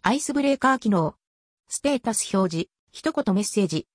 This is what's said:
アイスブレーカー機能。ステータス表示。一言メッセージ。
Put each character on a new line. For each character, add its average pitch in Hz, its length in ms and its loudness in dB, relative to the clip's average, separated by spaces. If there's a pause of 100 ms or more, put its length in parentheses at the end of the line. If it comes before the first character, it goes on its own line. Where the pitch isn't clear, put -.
ア 202 100 2
イ 277 60 0
ス 294 140 -4
ブ 285 100 0
レ 277 120 4
ー - 40 -4
カ 262 160 2
ー 254 60 -2
機 214 100 0
能。 170 240 2 (540)
ス - 120 -8
テ 285 140 0
ー 247 60 -2
タ 226 140 -4
ス - 220 -2
表 190 140 2
示。 170 200 -4 (200)
一 - 220 -4
言 277 200 0
メ 196 100 2
ッ - 20 -2
セ - 180 0
ー 185 60 2
ジ。 156 260 -4